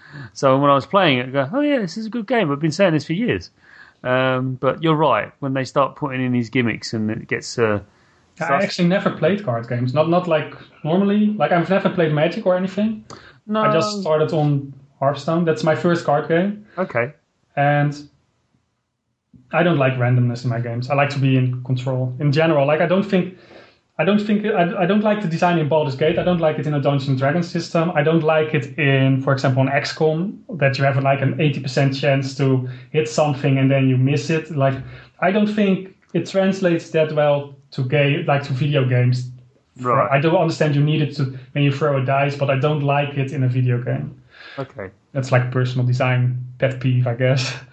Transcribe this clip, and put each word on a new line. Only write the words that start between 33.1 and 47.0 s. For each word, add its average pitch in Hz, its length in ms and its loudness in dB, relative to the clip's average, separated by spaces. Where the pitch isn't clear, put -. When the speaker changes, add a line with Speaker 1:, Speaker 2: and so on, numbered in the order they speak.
Speaker 2:
and 135 140 2
then 135 180 4
you 131 80 2
miss 139 340 2
it. 160 240 -2
Like, 135 200 2
I 175 100 2
don't 208 160 2
think 196 500 0
it 170 160 -2
translates 190 640 0
that 156 220 0
well 147 420 0
to 135 140 -6
ga-, 143 400 2
like, 139 200 0
to - 80 -8
video 143 340 0
games. 123 440 0
Speaker 1:
Right. 123 300 0
Speaker 2:
I 139 80 4
don't 160 180 2
understand 160 380 0
you 143 80 2
need 151 200 0
it 135 140 -4
to, 131 220 -4
when 147 100 -2
you 143 100 4
throw 143 300 0
a - 20 -4
dice, 139 320 0
but 139 140 0
I 135 80 0
don't 147 220 0
like 143 360 0
it 135 160 -2
in 131 120 -2
a 123 40 2
video 123 340 0
game. 147 380 -8
Speaker 1:
Okay. 104 320 -12
Speaker 2:
That's, 131 200 -4
like, 127 180 2
personal 127 360 0
design 127 520 0
pet 127 220 -2
peeve, 127 260 2